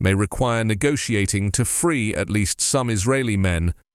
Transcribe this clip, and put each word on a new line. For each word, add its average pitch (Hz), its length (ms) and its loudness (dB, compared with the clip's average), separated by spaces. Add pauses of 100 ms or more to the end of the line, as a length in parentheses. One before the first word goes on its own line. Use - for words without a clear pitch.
may 95 120 2
require 113 520 0
negotiating 107 880 0
to 120 120 0
free 127 480 0
at 87 160 -4
least 104 320 0
some 127 300 0
Israeli 113 460 0
men 87 360 2 (220)